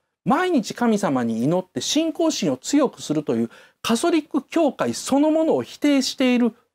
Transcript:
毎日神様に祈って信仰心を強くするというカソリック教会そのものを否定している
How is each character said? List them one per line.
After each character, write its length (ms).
毎 260
日 220
神 240
様 260
に 200
祈 140
っ 80
て 160
信 300
仰 200
心 200
を 60
強 320
く 120
す 120
る 100
と 120
い 80
う 80
カ 120
ソ 140
リ 140
ッ 40
ク 140
教 320
会 220
そ 240
の 100
も 140
の 120
を 60
否 160
定 240
し 160
て 160
い 60
る 160